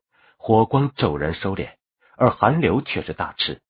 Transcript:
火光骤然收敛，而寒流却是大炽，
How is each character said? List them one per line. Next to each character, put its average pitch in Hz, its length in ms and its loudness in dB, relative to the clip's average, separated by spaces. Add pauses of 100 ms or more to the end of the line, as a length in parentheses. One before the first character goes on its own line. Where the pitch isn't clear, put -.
(380)
火 110 280 2
光 135 300 0
骤 80 220 -2
然 76 160 -2
收 98 200 -6
敛， - 220 -10 (400)
而 123 140 4
寒 147 320 2
流 113 200 2
却 - 220 -6
是 - 80 -12
大 - 220 -8
炽， - 260 -8 (100)